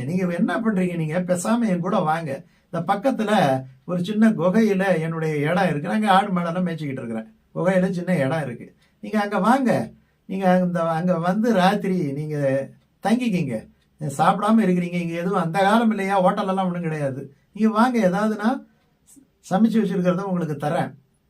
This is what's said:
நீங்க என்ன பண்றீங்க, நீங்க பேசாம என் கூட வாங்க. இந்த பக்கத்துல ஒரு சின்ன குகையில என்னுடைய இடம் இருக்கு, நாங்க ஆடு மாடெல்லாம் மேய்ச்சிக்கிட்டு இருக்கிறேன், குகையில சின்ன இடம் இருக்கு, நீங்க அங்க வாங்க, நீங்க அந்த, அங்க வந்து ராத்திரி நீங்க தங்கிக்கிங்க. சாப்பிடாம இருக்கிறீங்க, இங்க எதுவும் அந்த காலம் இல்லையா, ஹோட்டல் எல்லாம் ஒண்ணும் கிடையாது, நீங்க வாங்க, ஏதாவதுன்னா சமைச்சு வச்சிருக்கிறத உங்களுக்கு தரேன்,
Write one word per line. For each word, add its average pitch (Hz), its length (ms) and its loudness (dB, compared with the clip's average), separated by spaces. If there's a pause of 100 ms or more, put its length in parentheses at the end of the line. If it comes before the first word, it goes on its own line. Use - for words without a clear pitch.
நீங்க 180 220 -2
என்ன 175 320 -2
பண்றீங்க, 185 360 0
நீங்க 160 240 -2
பேசாம 202 480 0
என் 175 120 0
கூட 196 200 -2
வாங்க. 160 320 -2 (420)
இந்த 170 120 -4
பக்கத்துல 214 460 0 (540)
ஒரு 175 180 -4
சின்ன 214 260 4
குகையில 185 680 2
என்னுடைய 160 360 -2
இடம் 170 340 2
இருக்கு, 147 200 -2
நாங்க 214 220 0
ஆடு 190 220 4
மாடெல்லாம் 175 340 -2
மேய்ச்சிக்கிட்டு 151 340 -6
இருக்கிறேன், 113 280 -8 (260)
குகையில 180 340 2
சின்ன 175 280 -2
இடம் 139 280 0
இருக்கு, 120 220 -12 (360)
நீங்க 208 160 -4
அங்க 208 200 -2
வாங்க, 233 320 4 (580)
நீங்க 190 220 -4
அந்த, 180 280 2 (100)
அங்க 170 300 0
வந்து 202 340 0
ராத்திரி 185 440 2 (140)
நீங்க 151 260 -6 (680)
தங்கிக்கிங்க. 190 520 0 (460)
சாப்பிடாம 196 600 2
இருக்கிறீங்க, 175 380 0
இங்க 165 120 -4
எதுவும் 180 280 -2
அந்த 165 180 -2
காலம் 214 300 4
இல்லையா, 190 320 -2
ஹோட்டல் 190 260 0
எல்லாம் 190 180 0
ஒண்ணும் 175 160 -4
கிடையாது, 151 400 -4 (320)
நீங்க 220 200 0
வாங்க, 240 260 2
ஏதாவதுன்னா 208 500 0 (920)
சமைச்சு 220 400 2
வச்சிருக்கிறத 180 420 0
உங்களுக்கு 175 340 -4
தரேன், 143 360 -4 (380)